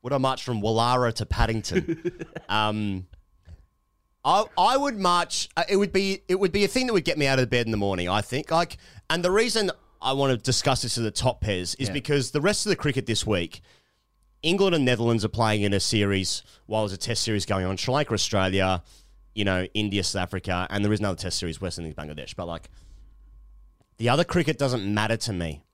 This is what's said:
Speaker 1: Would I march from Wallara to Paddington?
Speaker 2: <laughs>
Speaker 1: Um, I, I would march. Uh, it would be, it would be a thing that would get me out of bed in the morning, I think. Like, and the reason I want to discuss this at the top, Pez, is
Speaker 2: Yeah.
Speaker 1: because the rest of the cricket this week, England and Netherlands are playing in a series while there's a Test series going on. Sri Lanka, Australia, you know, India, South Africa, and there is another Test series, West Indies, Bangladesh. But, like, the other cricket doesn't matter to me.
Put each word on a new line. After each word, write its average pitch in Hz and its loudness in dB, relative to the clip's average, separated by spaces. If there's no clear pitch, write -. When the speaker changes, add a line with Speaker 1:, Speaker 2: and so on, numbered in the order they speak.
Speaker 1:
Would 127 -2
I 139 2
march 131 0
from 117 -2
Wallara 117 4
to 113 -4
Paddington? 117 -2
Speaker 2:
<laughs> - -14
Speaker 1:
Um, 104 -2
I, 196 2
I 226 4
would 277 -2
march. 175 0
Uh, 170 0
it 196 0
would 202 2
be, 196 0
it 185 2
would 185 2
be 202 2
a 190 2
thing 254 0
that 233 -2
would 175 2
get 151 0
me 143 2
out 135 4
of 123 2
bed 120 2
in 113 -2
the 107 0
morning, 95 0
I 101 0
think. 135 -6
Like, 170 0
and 170 0
the 180 2
reason 214 2
I 127 0
want 139 2
to 123 4
discuss 127 0
this 120 -4
at 117 -2
the 107 -2
top, - 0
Pez, 92 -2
is 131 -2
Speaker 2:
Yeah. 98 -4
Speaker 1:
because 139 -2
the 151 0
rest - 0
of 208 -4
the 190 2
cricket 135 -2
this 110 -2
week, 90 -2
England 185 4
and 143 4
Netherlands 117 2
are 104 0
playing 107 2
in 101 2
a 98 2
series 98 0
while 110 -2
there's 98 -4
a 95 -10
Test - -4
series 107 0
going 95 0
on. 92 -2
Sri 123 -2
Lanka, 143 0
Australia, 95 2
you 104 -2
know, 92 0
India, 101 0
South 92 -2
Africa, 90 -4
and 101 -2
there 104 2
is 107 0
another 98 -2
Test 92 -6
series, 80 -6
West 87 -6
Indies, 80 -10
Bangladesh. 76 -12
But, 87 -8
like, 82 -10
the 113 0
other 147 4
cricket 160 0
doesn't 123 -2
matter 110 2
to 113 -6
me. 82 -6